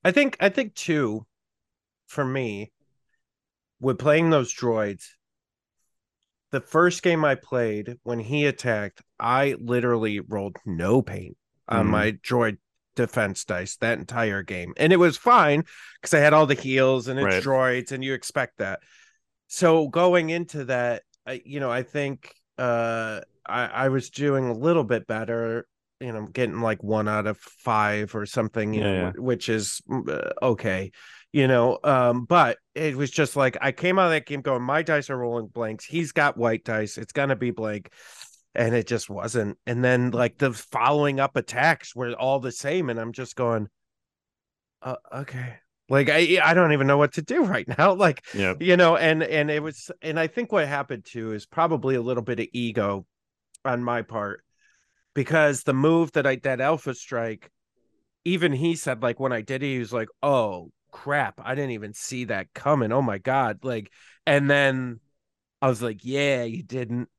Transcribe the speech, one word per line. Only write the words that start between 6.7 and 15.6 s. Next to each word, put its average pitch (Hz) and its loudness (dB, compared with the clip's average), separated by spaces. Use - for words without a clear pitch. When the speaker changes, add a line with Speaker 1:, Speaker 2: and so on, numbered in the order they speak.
Speaker 1:
game 165 2
I 143 2
played, 120 -4
when 117 -4
he 143 -2
attacked, 110 -4
I 127 0
literally 117 0
rolled 101 -8
no 98 2
paint, 95 -12
on 113 0
Speaker 2:
Mm-hmm. 107 0
Speaker 1:
my 107 2
droid 113 -2
defense 110 -2
dice 92 -6
that 117 -2
entire 104 -4
game. 90 -10
And 160 4
it 185 8
was 170 4
fine 170 4